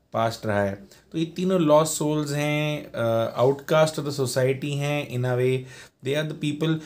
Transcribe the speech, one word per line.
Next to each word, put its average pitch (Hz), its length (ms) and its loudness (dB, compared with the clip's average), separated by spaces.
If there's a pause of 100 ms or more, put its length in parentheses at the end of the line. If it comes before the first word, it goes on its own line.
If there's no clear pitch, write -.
(140)
पास्ट 113 320 -2
रहा 101 180 2
है। 98 240 -4 (240)
तो 170 60 -8
ये 165 80 -2
तीनों 180 360 0
लॉस्ट 156 320 6
सोल्स 151 380 -2
हैं, 147 640 -2
अ, 113 480 0
outcast 156 560 2
of 139 60 -4
the 139 140 -6
society 135 540 0
हैं 143 360 -4
in 123 100 -4
a 127 160 0
way, 127 240 0 (480)
they 147 160 -2
are 156 100 -8
the 151 100 -14
people 151 320 0 (100)